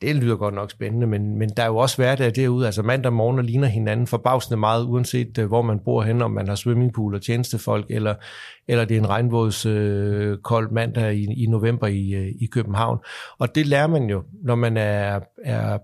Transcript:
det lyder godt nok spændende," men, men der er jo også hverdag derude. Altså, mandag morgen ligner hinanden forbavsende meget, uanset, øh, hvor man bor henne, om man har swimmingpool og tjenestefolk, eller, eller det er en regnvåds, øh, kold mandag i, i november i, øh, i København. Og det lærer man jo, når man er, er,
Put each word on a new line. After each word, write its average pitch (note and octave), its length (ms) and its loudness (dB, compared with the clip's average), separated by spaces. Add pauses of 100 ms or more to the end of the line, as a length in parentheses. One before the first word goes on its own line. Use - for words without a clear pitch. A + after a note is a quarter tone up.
det D3 140 0
lyder A#2+ 200 2
godt G2+ 180 -2
nok G2+ 180 -6
spændende," A2+ 360 -2
men, G#2 320 -2
men G#2+ 100 0
der A2 140 -2
er A2+ 40 2
jo A2+ 100 0
også C3 200 2
hverdag B2+ 380 2
derude. B2+ 300 2
Altså, G#2 160 0
mandag B2 320 0
morgen A#2+ 320 2
ligner C3 220 2
hinanden A2 400 0
forbavsende B2 500 0
meget, A2+ 280 2
uanset, A#2+ 520 -2
øh, A2 100 0
hvor A#2 140 2
man A2 180 0
bor A#2+ 220 0
henne, A#2 240 2
om A2 60 -2
man G2+ 160 -2
har G2+ 80 -2
swimmingpool A#2 600 0
og G2 60 -6
tjenestefolk, A#2 680 -2
eller, G#2+ 260 -2 (520)
eller A#2+ 180 2
det A2 120 2
er G#2+ 40 2
en G2+ 80 2
regnvåds, A2+ 560 0
øh, G#2 720 0
kold A2 340 0
mandag A2+ 440 0
i, G#2+ 280 -2
i - 20 2
november A2+ 420 2
i, G2 220 0
øh, F#2+ 180 -2 (140)
i A2+ 40 0
København. A2+ 540 0 (380)
Og - 180 -2
det D3+ 120 2
lærer C#3+ 200 4
man D3 220 2
jo, G2 140 -2 (200)
når A#2+ 120 0
man A#2 220 2
er, G2+ 420 0 (240)
er, G#2+ 400 -2